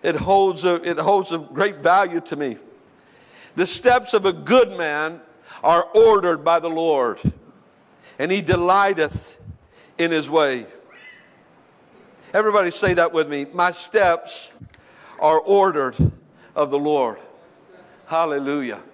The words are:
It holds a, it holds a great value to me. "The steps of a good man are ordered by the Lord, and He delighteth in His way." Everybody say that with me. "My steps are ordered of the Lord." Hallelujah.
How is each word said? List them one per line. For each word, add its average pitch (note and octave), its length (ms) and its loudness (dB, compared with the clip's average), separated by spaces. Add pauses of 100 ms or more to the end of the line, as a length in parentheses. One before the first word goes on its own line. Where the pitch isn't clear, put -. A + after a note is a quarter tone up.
It D#3 140 -2
holds F#3 480 0
a, F3 100 2
it E3+ 240 -6
holds F#3+ 320 0
a E3 60 -6
great D#3 400 -4
value F3 440 2
to E3 140 -12
me. C3+ 220 -8 (960)
"The F3 100 0
steps B3 480 0
of G3 120 0
a G3 80 2
good G3 440 2
man D#3+ 440 -6 (420)
are E3+ 200 4 (120)
ordered F#3+ 480 4
by E3 160 2
the E3 100 -6
Lord, D3+ 500 -2 (1000)
and D3+ 120 -4
He G3 120 -2
delighteth F3+ 960 0 (580)
in E3+ 140 0
His D3+ 180 -2
way." C#3 360 0 (1700)
Everybody G#3 380 2
say F3+ 240 0
that E3+ 180 2
with D#3 160 0
me. C#3+ 160 -6
"My F3 260 -2
steps - 800 -2 (680)
are D#3 220 2
ordered F3+ 560 2 (600)
of D3 140 0
the C#3+ 80 0
Lord." C#3 400 0 (880)
Hallelujah. C#3+ 760 -4 (120)